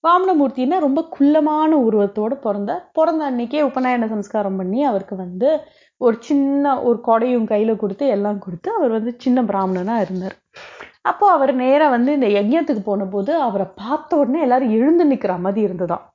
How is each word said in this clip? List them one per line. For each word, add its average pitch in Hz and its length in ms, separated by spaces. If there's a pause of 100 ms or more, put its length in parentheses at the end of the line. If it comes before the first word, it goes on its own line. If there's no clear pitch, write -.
வாமனமூர்த்தின்னா 330 720
ரொம்ப 302 240
குள்ளமான 302 720
உருவத்தோட 214 560
பிறந்தார். 226 600
பிறந்த 320 380
அன்னைக்கே 240 320
உபநயன 254 440
சம்ஸ்காரம் 202 500
பண்ணி 190 260
அவருக்கு 202 320
வந்து 185 440 (380)
ஒரு 233 220
சின்ன 277 640
ஒரு 233 260
கொடையும் 233 380
கையில 220 300
கொடுத்து 208 320
எல்லாம் 208 320
கொடுத்து 185 320
அவர் 359 180
வந்து 226 280
சின்ன 247 260
பிராமணனா 196 560
இருந்தார். 185 360 (680)
அப்போ - 300
அவர் 277 240
நேரா 269 340
வந்து 247 240
இந்த 269 140
யஜ்ஞத்துக்கு 208 560
போன 202 200
போது 202 320
அவரை 202 300 (100)
பார்த்த 285 420
உடனே 285 240
எல்லாரும் 254 280
எழுந்து 294 360
நிக்கிற 208 340
மாதிரி 196 340
இருந்ததாம். 175 280 (140)